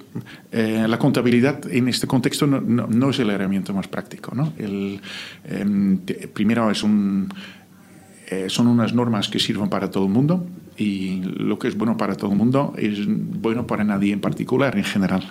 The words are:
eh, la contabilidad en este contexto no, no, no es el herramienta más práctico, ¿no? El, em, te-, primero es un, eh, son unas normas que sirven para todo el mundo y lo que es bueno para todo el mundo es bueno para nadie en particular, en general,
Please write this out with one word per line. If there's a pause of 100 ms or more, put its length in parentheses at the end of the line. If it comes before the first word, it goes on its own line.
(520)
eh,
la
contabilidad
en
este
contexto
no,
no,
no
es
el
herramienta
más
práctico,
¿no?
El, (440)
em,
te-,
primero
es
un, (1000)
eh,
son
unas
normas
que
sirven
para
todo
el
mundo (300)
y
lo
que
es
bueno
para
todo
el
mundo
es
bueno
para
nadie
en
particular,
en
general,